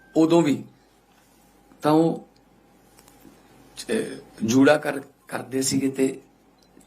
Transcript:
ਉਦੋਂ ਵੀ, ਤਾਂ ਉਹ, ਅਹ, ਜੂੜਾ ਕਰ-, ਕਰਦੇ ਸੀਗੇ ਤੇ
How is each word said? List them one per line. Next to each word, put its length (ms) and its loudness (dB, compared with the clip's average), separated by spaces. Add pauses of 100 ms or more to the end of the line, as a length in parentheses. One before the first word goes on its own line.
(160)
ਉਦੋਂ 260 4
ਵੀ, 220 0 (1160)
ਤਾਂ 100 0
ਉਹ, 360 0 (1600)
ਅਹ, 280 -6 (240)
ਜੂੜਾ 340 4
ਕਰ-, 260 -8 (240)
ਕਰਦੇ 340 -8
ਸੀਗੇ 280 -2
ਤੇ 320 -4 (640)